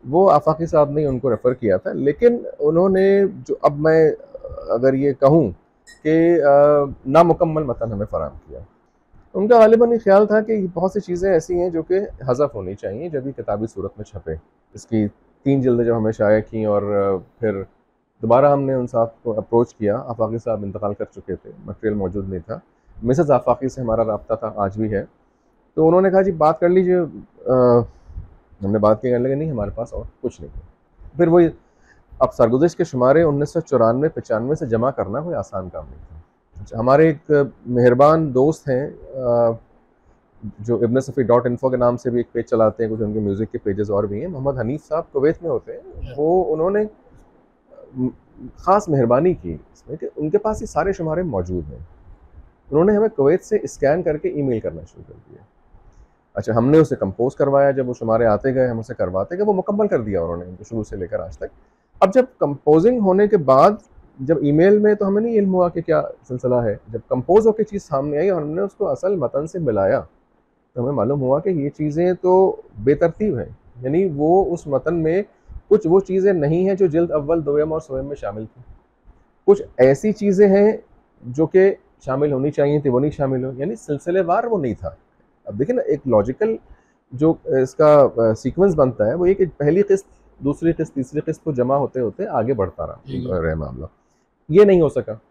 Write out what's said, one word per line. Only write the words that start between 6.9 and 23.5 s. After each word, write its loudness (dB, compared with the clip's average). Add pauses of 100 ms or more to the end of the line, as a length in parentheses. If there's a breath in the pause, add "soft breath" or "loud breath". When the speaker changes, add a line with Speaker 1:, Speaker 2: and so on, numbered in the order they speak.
Speaker 1:
नामुकम्मल 2
मतन -6
हमें -6
फराहम -6
किया। -20 (680)
उनका 4
गालिबन 6
ये 0
ख्याल 4
था 2
कि -2
बहुत -4
सी -4
चीज़ें -4
ऐसी 0
हैं -2
जो -4
कि -4 (300)
हज़फ 0
होनी -8
चाहिए -10
जब -6
ये -10
किताबी -6
सूरत -10
में -12
छपे। -12 (360)
इसकी -2 (360)
तीन 2
जिल्दें 2
जब 0
हमें -2
शाया 2
की -6
और, 0
अ, -2 (240)
फिर -2 (680)
दोबारा 4
हमने -2
उन -2
साहब -2 (100)
को -4
approach 0
किया, -2
आफाकी -6
साहब -6
इंतकाल -8
कर -8
चुके -12
थे, -18 (180)
material -6
मौजूद -6
नहीं -8
था। -12 (440)
मिसेस 0
आफाकी 0